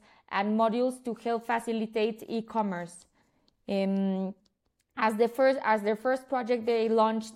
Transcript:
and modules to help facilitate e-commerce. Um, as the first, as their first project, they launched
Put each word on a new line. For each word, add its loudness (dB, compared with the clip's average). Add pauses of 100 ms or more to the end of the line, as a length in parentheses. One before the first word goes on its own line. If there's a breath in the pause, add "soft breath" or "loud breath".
(300 soft breath)
and 0
modules 0
to -6
help -4
facilitate -2
e-commerce. -4 (600)
Um, -2 (600)
as 0
the 4
first, 2
as 2
their 0
first -2
project, -2
they 2
launched 2